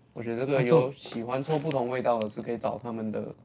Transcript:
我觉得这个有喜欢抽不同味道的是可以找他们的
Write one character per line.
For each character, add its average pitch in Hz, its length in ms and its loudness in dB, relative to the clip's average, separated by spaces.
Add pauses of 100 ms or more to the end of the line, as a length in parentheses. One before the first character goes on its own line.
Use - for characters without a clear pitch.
(140)
我 123 80 -8
觉 113 140 -4
得 127 80 0
这 139 80 0
个 135 100 4
有 127 300 6
喜 - 320 -8
欢 127 180 -2
抽 156 160 0
不 151 120 -2
同 127 180 0
味 127 140 0
道 120 160 4
的 110 100 0
是 110 140 -8
可 120 100 -4
以 117 60 -4
找 110 200 -2
他 117 140 -8
们 110 180 -4
的 110 240 -6 (100)